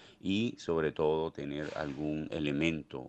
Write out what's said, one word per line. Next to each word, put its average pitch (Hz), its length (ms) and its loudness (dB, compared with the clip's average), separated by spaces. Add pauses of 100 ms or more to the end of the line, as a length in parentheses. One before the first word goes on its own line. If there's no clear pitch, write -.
(200)
y, 104 380 2
sobre 80 340 2
todo, 80 400 2
tener 71 460 -6
algún 76 540 -2
elemento, 73 760 0